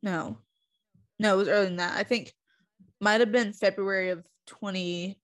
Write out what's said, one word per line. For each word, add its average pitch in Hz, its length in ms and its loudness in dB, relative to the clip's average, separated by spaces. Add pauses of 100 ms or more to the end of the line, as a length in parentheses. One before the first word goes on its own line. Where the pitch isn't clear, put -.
No. 180 380 -4 (800)
No, 214 140 4
it 185 40 4
was 196 100 2
earlier 202 180 4
than 180 120 -4
that. 175 180 -4
I 202 80 -2
think 226 300 -4 (680)
might 208 200 4
have 233 120 4
been 214 220 0
February 196 560 0
of 175 160 -6 (220)
twenty 185 760 -6